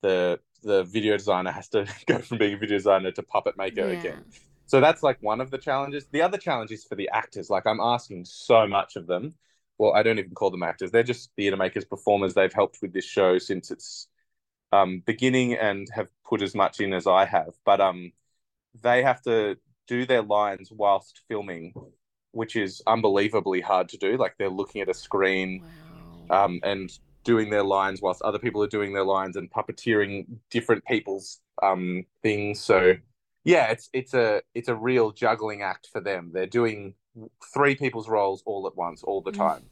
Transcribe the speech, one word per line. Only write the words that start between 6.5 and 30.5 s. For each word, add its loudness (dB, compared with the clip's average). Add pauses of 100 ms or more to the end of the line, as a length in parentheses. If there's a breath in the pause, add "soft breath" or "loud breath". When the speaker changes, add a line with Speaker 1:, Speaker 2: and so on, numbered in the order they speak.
Speaker 1:
is -14
for -10
the -6
actors. -6
Like, 0
I'm 0
asking -2
so 4
much -2
of -12
them. -4 (440)
Well, 4
I 4
don't 2
even -10
call -2
them -8
actors. -6
They're 4
just -6
theatre 0
makers, -2
performers. 0
They've 4
helped 0
with -8
this -4
show 4
since -6
its, -16 (680)
um, 2
beginning 2
and -4
have -6 (180)
put -2
as -4
much 2
in -2
as 0
I 6
have. -2 (100)
But, 4
um, 0 (720)
they 2
have 0
to 0 (320)
do -2
their 4
lines -2
whilst -2
filming, -10 (560)
which -8
is -4
unbelievably 0
hard 0
to -18
do. -2
Like, -2
they're -4
looking -6
at -6
a -2
screen, -2 (680 loud breath)
Speaker 2:
Wow. 4
Speaker 1:
um, -2
and -6 (280)
doing 4
their 2
lines 0
whilst -2
other -2
people -2
are 0
doing -4
their 0
lines 0
and -10
puppeteering -2 (240)